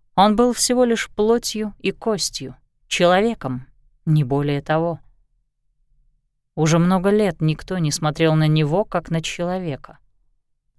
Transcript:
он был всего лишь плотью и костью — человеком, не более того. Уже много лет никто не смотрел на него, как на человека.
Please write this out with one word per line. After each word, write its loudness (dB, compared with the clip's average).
он 4
был 2
всего 0
лишь 0
плотью -2
и -4
костью — -6
человеком, 0
не 2
более -2
того. -2
Уже 2
много 2
лет 0
никто -4
не -2
смотрел 0
на 4
него, 2
как -6
на -2
человека. -8